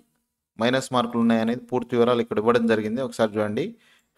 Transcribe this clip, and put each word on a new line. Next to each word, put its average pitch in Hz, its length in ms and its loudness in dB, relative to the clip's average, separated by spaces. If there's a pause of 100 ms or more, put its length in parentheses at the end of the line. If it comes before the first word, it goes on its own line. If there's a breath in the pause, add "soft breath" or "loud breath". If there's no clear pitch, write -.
(580)
మైనస్ 127 340 0
మార్కులు 120 300 0
ఉన్నాయనేది 117 440 0
పూర్తి 120 280 -4
వివరాలు 120 280 4
ఇక్కడ 113 160 -2
ఇవ్వడం 117 280 2
జరిగింది. 110 360 0
ఒకసారి 117 300 -2
చూడండి. 107 320 -2 (540 soft breath)